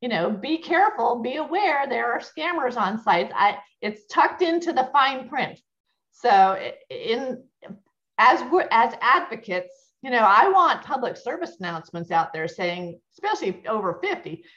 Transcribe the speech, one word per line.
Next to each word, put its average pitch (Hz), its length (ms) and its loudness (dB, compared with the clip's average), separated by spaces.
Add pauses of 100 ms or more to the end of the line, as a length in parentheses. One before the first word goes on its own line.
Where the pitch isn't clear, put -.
you 247 80 -6
know, 180 220 -2
"Be 254 260 -4
careful, 330 640 0
be 247 140 -4
aware, 311 520 -2
there 240 240 -2
are 240 80 -2
scammers 311 560 -4
on 214 220 -2
sites." 175 380 0
I, 208 220 2 (240)
it's - 260 -8
tucked 339 340 2
into 339 320 -2
the 254 180 0
fine 269 380 0
print. 233 300 -6 (520)
So - 180 -2
i-, 190 440 4 (160)
in, 233 540 -6 (720)
as 254 240 6 (100)
we're, 359 200 2
as 233 300 4
advocates, 220 720 -2 (280)
you 262 80 -10
know, 240 160 2
I 214 240 6
want 349 340 4
public - 340 -6
service 330 420 -8
announcements 170 520 -8
out 165 220 0
there 160 140 -6
saying, 175 520 -6 (140)
especially 294 540 -6
over 214 340 -4
fifty, - 420 -8 (140)